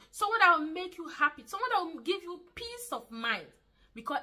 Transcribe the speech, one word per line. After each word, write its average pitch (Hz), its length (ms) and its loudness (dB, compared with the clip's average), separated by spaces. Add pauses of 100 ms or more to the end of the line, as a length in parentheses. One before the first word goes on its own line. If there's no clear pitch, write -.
(120)
someone 427 280 2
that 349 200 8
will 311 80 -2
make 359 300 -8
you 330 100 -10
happy, - 380 0
someone 427 280 -4
that 370 100 4
will 320 180 -8
give 349 220 -2
you 349 180 -12 (140)
peace 466 360 -10
of 240 180 -8
mind. 226 360 -2 (480)
Because 254 300 -4